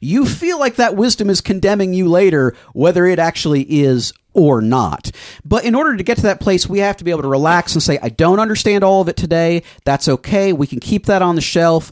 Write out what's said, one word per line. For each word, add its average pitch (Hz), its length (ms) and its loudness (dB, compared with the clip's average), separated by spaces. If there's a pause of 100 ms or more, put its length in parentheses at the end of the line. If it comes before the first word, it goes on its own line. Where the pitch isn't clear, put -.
you 214 240 0
feel 339 340 -4
like 262 160 -2
that 233 200 0
wisdom 214 360 0
is 185 100 -2
condemning 190 520 -2
you 185 140 0
later, 165 480 2 (180)
whether 170 340 2
it 185 120 0
actually 156 440 -2 (180)
is 131 320 0 (200)
or 143 280 4
not. 110 480 -2 (340)
But 202 220 -2
in 233 100 2
order 285 220 0
to 185 60 -6
get 233 140 -2
to - 60 -2
that 202 160 0
place, 185 300 0
we 196 100 -4
have 202 180 -2
to - 60 -14
be 170 80 -4
able 156 120 -4
to 139 40 -6
relax 156 460 0
and 160 100 0
say, 147 180 0
"I 120 80 -6
don't 175 300 2
understand 214 440 0
all 190 180 4
of 170 80 -2
it 185 80 -6
today. 165 460 0 (200)
That's 139 240 -2
okay. 196 460 0
We 143 140 -2
can 123 120 -10
keep - 280 -4
that 196 160 2
on 175 120 0
the 160 60 -2
shelf. 165 500 0